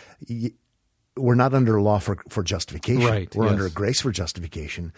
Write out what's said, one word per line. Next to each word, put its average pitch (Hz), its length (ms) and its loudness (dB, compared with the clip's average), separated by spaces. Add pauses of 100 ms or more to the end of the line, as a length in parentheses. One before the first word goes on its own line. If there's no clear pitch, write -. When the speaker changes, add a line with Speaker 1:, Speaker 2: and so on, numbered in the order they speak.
(280)
Speaker 1:
y-, 117 240 -6 (640)
we're 123 180 4
not 127 180 4
under 117 300 4
law 104 160 4
for, 98 180 -2 (120)
for 98 160 -4
justification. 101 640 -2
Speaker 2:
Right, 101 240 -2
Speaker 1:
We're 110 120 2
Speaker 2:
yes. 101 60 4
Speaker 1:
under 98 180 0
grace 98 320 -2
for 127 100 -2
justification, 85 840 -8